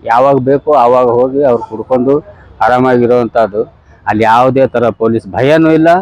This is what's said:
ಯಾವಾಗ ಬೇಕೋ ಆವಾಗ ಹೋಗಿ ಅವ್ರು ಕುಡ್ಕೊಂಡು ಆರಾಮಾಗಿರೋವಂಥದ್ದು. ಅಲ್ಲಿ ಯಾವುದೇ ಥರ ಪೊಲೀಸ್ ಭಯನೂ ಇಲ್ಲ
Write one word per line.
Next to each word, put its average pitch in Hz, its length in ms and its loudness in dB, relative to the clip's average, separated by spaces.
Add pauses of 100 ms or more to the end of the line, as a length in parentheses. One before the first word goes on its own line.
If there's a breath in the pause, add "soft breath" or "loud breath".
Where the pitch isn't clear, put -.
ಯಾವಾಗ 127 300 2
ಬೇಕೋ 135 380 -2
ಆವಾಗ 127 320 2
ಹೋಗಿ 127 400 -2
ಅವ್ರು 120 180 0
ಕುಡ್ಕೊಂಡು 127 800 -4 (180)
ಆರಾಮಾಗಿರೋವಂಥದ್ದು. 120 1000 0 (440 soft breath)
ಅಲ್ಲಿ 107 180 -2
ಯಾವುದೇ 127 420 2
ಥರ 117 220 -2
ಪೊಲೀಸ್ 113 380 -4
ಭಯನೂ 143 440 0
ಇಲ್ಲ 160 180 2 (140)